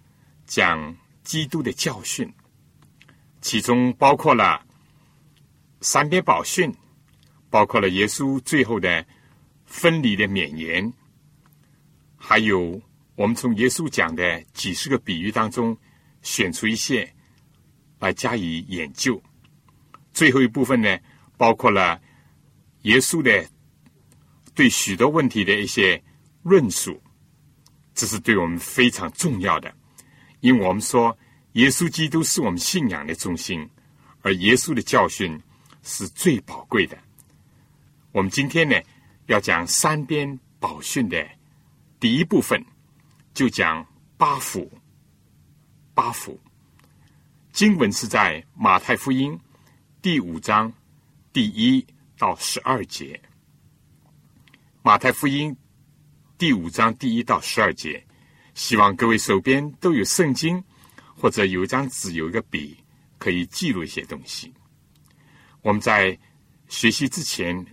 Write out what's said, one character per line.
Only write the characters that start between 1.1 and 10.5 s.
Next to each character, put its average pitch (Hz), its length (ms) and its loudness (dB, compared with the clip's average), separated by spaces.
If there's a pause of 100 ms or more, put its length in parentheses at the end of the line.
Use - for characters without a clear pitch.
基 160 240 -6
督 156 160 -4
的 113 120 -4
教 120 280 -6
训， - 320 -8 (1080)
其 - 180 -4
中 123 360 2
包 139 200 6
括 147 180 2
了 95 320 2 (1160)
三 143 260 0
边 180 160 2
宝 92 180 2
训， 165 320 -2 (760)
包 107 160 4
括 110 160 2
了 98 80 2
耶 95 180 2
稣 135 320 -2
最 139 240 2
后 110 160 0
的 85 260 -2 (600)
分 165 360 0
离 110 140 2
的 101 140 2
勉 92 260 -2